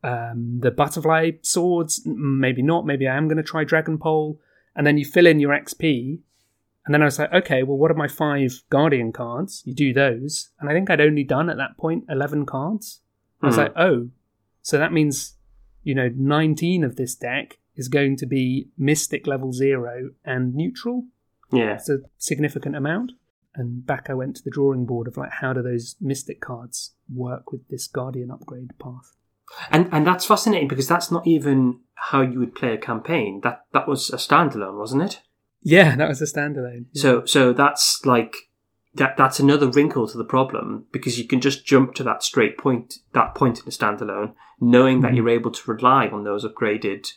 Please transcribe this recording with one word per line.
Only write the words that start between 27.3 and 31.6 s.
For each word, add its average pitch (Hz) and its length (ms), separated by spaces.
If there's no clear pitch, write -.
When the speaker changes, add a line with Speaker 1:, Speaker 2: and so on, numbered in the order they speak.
Speaker 1:
with 135 160
this 131 180
Guardian 127 440
upgrade 127 480
path? 127 360
Speaker 2:
And, 170 220
and 151 140
that's 180 180
fascinating 196 440
because 131 200
that's 170 220
not 170 160
even 135 540